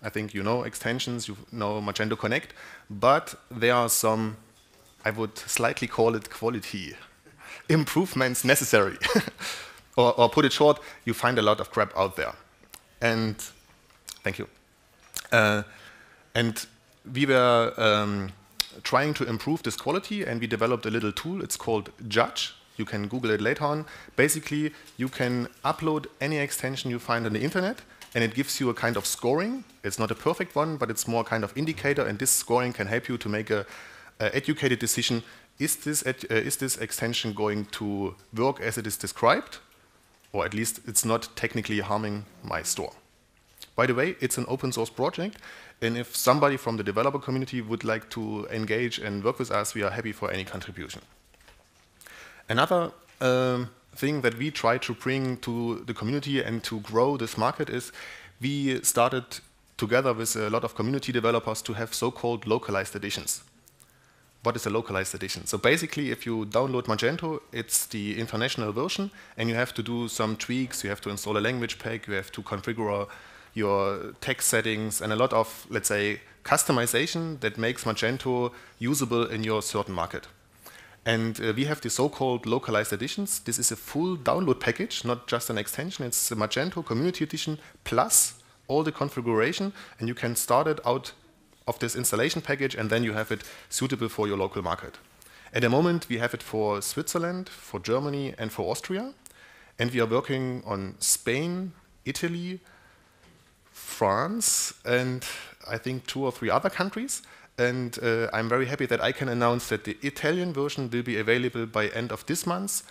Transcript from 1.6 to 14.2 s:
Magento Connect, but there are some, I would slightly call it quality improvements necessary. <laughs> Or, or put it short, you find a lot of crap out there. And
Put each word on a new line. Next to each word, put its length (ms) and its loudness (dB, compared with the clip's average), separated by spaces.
Magento 360 -2
Connect, 360 -2
but 460 4
there 240 4
are 160 4
some, 460 2
I 60 2
would 260 -4
slightly 500 0
call 260 6
it 160 -4
quality 640 -4
improvements 760 2
necessary. 540 6
<laughs> 800 -4
Or, 240 6
or 100 10
put 160 6
it 60 4
short, 280 8
you 80 0
find 240 2
a 40 6
lot 180 6
of 100 -6
crap 260 2
out 200 2
there. 180 -2
And 360 2